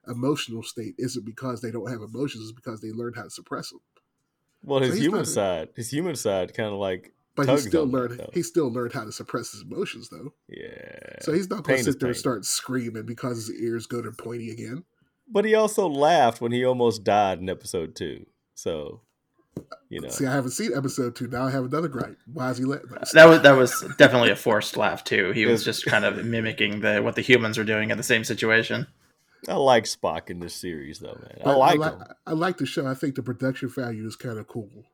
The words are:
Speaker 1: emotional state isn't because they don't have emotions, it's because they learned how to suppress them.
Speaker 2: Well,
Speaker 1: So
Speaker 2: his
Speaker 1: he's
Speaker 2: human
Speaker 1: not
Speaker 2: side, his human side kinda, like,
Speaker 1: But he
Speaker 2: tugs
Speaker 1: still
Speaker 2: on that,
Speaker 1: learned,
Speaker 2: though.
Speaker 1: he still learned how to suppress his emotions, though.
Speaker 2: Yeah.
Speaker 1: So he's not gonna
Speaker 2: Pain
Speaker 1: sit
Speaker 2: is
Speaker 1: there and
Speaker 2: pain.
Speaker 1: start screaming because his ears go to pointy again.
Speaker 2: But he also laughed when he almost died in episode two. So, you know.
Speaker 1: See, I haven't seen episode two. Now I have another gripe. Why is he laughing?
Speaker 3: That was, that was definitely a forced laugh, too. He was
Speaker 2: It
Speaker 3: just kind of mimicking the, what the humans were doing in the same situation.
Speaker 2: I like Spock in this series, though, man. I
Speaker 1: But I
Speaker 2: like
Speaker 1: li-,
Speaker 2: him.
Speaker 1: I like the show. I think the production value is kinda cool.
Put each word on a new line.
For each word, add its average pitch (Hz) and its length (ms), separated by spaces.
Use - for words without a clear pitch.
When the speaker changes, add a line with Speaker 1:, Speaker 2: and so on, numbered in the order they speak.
Speaker 1:
emotional 120 520
state - 360
isn't 123 260
because 113 380
they 120 100
don't 113 180
have 117 100
emotions, 113 440
it's 110 80
because 113 280
they 110 120
learned 117 240
how 110 80
to - 60
suppress - 400
them. - 100
Speaker 2:
Well, 139 160
Speaker 1:
So 131 60
Speaker 2:
his 123 80
Speaker 1:
he's - 100
Speaker 2:
human 214 160
Speaker 1:
not 131 80
Speaker 2:
side, 92 460
his 117 160
human 165 260
side 95 380
kinda, 107 220
like, 95 360
Speaker 1:
But 143 80
he 131 100
Speaker 2:
tugs 139 140
Speaker 1:
still 160 160
Speaker 2:
on 139 80
that, 131 80
Speaker 1:
learned, 120 220
Speaker 2:
though. - 120
Speaker 1:
he 175 100
still 156 300
learned 120 200
how 120 120
to 107 80
suppress - 400
his 104 100
emotions, 120 460
though. 120 240
Speaker 2:
Yeah. - 760
Speaker 1:
So 160 100
he's 185 180
not 190 140
gonna 135 120
Speaker 2:
Pain 127 80
Speaker 1:
sit 127 60
Speaker 2:
is 135 60
Speaker 1:
there 127 120
and 120 60
Speaker 2:
pain. - 60
Speaker 1:
start 113 260
screaming 117 580
because 117 440
his - 120
ears 117 260
go 120 140
to 113 120
pointy 117 380
again. 117 340
Speaker 2:
But 202 160
he 214 120
also 214 320
laughed 143 520
when 120 120
he 123 120
almost 120 380
died 98 380
in 92 100
episode 82 460
two. 73 300
So, 78 460
you - 120
know. - 80
Speaker 1:
See, - 160
I - 80
haven't 131 200
seen 220 200
episode 127 440
two. 127 100
Now 123 200
I 131 40
have 131 140
another 151 240
gripe. 113 280
Why 127 200
is 120 60
he 127 60
laughing? - 260
Speaker 3:
That 160 160
was, 160 140
that 143 160
was 127 260
definitely 123 320
a 101 60
forced 107 400
laugh, 95 260
too. 101 300
He 110 120
was 113 180
Speaker 2:
It - 20
Speaker 3:
just 110 200
kind 113 200
of 101 200
mimicking 110 540
the, 104 240
what 117 140
the 117 60
humans 113 360
were 113 60
doing 110 260
in 104 60
the 107 80
same 113 180
situation. 113 640
Speaker 2:
I - 80
like 131 280
Spock 85 460
in 87 80
this 85 160
series, 76 460
though, - 200
man. - 200
I - 40
Speaker 1:
But 139 100
I - 20
Speaker 2:
like 147 240
Speaker 1:
li-, 156 60
Speaker 2:
him. - 160
Speaker 1:
I 160 80
like 175 260
the 175 80
show. 156 200
I 131 80
think 135 220
the 131 80
production 131 440
value 113 380
is 110 80
kinda 110 300
cool. 107 500